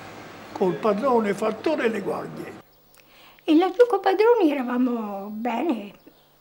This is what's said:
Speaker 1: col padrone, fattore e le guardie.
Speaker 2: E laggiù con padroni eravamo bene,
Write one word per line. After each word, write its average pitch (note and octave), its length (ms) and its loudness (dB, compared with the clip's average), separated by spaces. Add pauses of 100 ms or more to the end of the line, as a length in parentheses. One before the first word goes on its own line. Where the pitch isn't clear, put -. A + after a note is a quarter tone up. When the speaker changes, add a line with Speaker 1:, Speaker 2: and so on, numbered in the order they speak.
(520)
Speaker 1:
col F3+ 220 0
padrone, A3 600 2
fattore A#3+ 520 -2
e - 20 2
le G#3 120 -2
guardie. E3 600 -10 (840)
Speaker 2:
E D#4+ 120 4
laggiù F#4 320 4
con G4 120 0
padroni G4 500 4
eravamo A#3+ 800 -2
bene, A3+ 640 -4 (480)